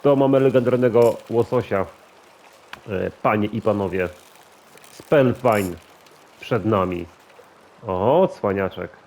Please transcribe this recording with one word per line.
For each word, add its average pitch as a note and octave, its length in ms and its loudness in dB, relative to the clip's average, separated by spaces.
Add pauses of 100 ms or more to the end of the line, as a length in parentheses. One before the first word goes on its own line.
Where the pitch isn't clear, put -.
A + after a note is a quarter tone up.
To C#3+ 140 4
mamy C3+ 240 4
legendarnego A#2+ 760 2 (120)
łososia. A2+ 560 -2 (1040)
E, F#2 220 -6 (100)
panie G#2+ 260 0
i A2 140 -8
panowie. F#2+ 480 -2 (840)
Spellfine A2+ 840 0 (640)
przed G#2+ 260 -6
nami. F#2 400 -2 (840)
O, B2 440 0
cwaniaczek. F#2+ 600 -6 (160)